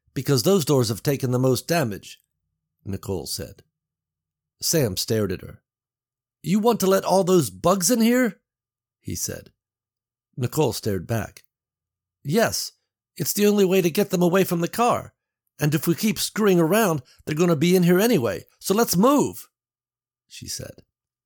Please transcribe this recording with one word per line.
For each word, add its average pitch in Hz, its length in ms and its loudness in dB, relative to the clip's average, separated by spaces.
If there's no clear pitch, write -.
because 131 300 0
those 185 200 4
doors 127 260 2
have 107 120 -4
taken 135 300 -2
the 123 80 0
most 127 260 0
damage," 139 560 -4
Nicole 95 400 -8
said. - 380 -12
Sam 123 340 -2
stared 107 360 -2
at - 100 -10
her. - 220 -20
"You 180 160 0
want 220 220 0
to 185 40 0
let 190 180 2
all 185 200 2
those 165 260 2
bugs 170 400 0
in 247 100 2
here?" 240 420 2
he 98 160 -10
said. - 360 -10
Nicole 127 340 -2
stared 95 360 -6
back. - 380 -8
"Yes, 147 500 -2
it's - 160 -4
the 202 140 2
only 208 180 4
way 185 160 2
to 170 80 2
get 202 220 -2
them 175 100 0
away 175 220 2
from 175 180 -2
the 170 60 -2
car. 220 480 -2
And 147 160 0
if 160 140 -2
we 170 80 2
keep 208 240 -2
screwing 196 400 2
around, 170 420 2
they're 156 80 -4
gonna 170 220 2
be 175 200 2
in 185 60 4
here 175 180 4
anyway, 156 460 0
so - 160 -2
let's 226 200 0
move," 196 540 2
she - 200 -18
said. - 360 -14